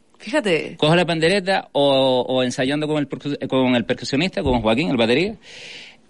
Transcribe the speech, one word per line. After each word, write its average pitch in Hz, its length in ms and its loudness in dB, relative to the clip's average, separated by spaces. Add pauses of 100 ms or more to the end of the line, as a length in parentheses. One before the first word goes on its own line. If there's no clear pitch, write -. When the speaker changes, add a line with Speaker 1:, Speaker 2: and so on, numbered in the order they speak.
(180)
Speaker 1:
Fíjate. 208 600 -2
Speaker 2:
Cojo 156 180 4
la 180 80 4
pandereta 175 680 0
o, 135 540 4
o 127 160 0
ensayando 135 460 -2
con 151 100 -2
el 143 100 -2
percu-, 143 400 -8
con 127 280 2
el 117 80 0
percusionista, 151 580 -2
con 127 200 0
Joaquín, 117 260 2
el 135 80 0
batería, 131 400 2 (720)